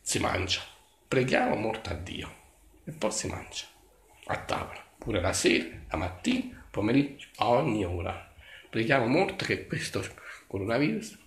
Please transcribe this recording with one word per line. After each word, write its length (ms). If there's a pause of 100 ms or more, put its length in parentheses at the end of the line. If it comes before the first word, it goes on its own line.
si 180
mangia, 420 (460)
preghiamo 480
molto 360
a 40
Dio 460 (440)
e 60
poi 220
si 160
mangia 360 (600)
a 100
tavola, 480 (140)
pure 220
la 120
sera, 360 (220)
la 60
mattina, 760
pomeriggio, 680
a 140
ogni 340
ora. 460 (380)
Preghiamo 380
molto 380
che 220
questo 380 (440)
coronavirus 800